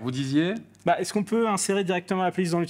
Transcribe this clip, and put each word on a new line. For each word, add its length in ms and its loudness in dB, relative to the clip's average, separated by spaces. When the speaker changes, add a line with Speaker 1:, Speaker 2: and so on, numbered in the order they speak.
Speaker 1:
vous 100 -4
disiez ? 420 0
Speaker 2:
Bah, 140 2
est-ce 140 -4
qu'on 100 0
peut 240 2
insérer 380 0
directement 380 0
la 80 2
playlist 200 -2
dans 80 2
le, 100 0